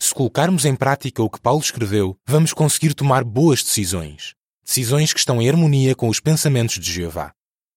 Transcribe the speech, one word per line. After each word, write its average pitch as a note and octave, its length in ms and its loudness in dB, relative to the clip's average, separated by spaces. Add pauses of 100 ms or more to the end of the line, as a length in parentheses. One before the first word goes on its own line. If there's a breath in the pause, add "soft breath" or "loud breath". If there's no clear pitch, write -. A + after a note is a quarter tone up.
Se - 120 -2
colocarmos C#3+ 500 0
em C#3 100 2
prática C3 480 -2
o A2 60 0
que - 100 -10
Paulo C3+ 220 0
escreveu, G2+ 640 -2
vamos D3+ 300 2
conseguir D#3 400 0
tomar C3+ 280 2
boas B2 400 2
decisões, F2 720 -6 (300)
decisões C3+ 480 0
que - 60 -4
estão B2 240 0
em A#2 60 4
harmonia C#3 460 4
com B2 140 -2
os A2 100 0
pensamentos C3+ 600 0
de E2 120 -8
Jeová. E2+ 440 -8 (420)